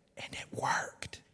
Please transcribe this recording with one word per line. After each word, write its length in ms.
and 160
it 180
worked. 720